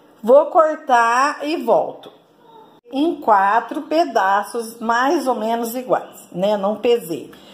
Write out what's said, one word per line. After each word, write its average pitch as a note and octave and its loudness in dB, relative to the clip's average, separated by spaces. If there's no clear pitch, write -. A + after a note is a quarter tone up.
vou C4+ 6
cortar C#4 2
e D#4+ -2
volto. A3 -2
Em D4 0
quatro G#3+ 0
pedaços A3+ -2
mais B3 0
ou B3+ 0
menos A3+ -4
iguais, A3+ -6
né? G3 -2
Não G3+ -2
pesei. G#3 -4